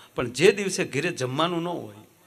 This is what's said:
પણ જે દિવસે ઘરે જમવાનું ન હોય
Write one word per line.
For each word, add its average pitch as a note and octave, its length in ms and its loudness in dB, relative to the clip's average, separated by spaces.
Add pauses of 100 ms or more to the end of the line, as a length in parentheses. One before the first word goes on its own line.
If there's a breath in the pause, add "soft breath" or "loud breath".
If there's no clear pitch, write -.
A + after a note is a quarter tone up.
(140 loud breath)
પણ B2+ 160 -2
જે F3+ 220 6
દિવસે F#3+ 320 -2
ઘરે D3 260 -2
જમવાનું D#3 520 0
ન F3 60 -4
હોય A#2 260 -8 (320)